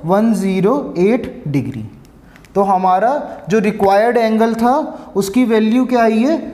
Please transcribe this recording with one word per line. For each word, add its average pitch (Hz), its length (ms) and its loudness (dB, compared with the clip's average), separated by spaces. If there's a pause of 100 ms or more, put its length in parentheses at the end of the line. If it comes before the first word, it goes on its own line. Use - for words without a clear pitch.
वन 208 300 2
ज़ीरो 190 400 0 (240)
एट 226 500 0
डिग्री। 117 360 -4 (680)
तो 196 80 2
हमारा 190 500 2 (360)
जो 214 100 2
required 202 580 2
angle 226 380 0
था 233 180 2 (440)
उसकी 240 280 0
value 220 420 2
क्या 240 160 0
आई 220 160 2
है? 285 180 2 (180)